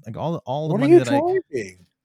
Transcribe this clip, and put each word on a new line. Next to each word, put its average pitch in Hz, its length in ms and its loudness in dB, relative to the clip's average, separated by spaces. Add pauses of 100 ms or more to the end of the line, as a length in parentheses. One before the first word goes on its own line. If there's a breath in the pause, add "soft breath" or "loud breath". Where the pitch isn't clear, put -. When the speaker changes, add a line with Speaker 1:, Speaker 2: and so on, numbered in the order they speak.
Speaker 1:
like, - 120 -14
all, 156 280 -8
all 151 220 -6
the 156 60 -2
Speaker 2:
What 190 60 0
are - 20 -2
Speaker 1:
money 294 120 4
Speaker 2:
you 349 60 10
Speaker 1:
that - 140 2
I 285 60 2
Speaker 2:
driving? 123 680 -6 (200)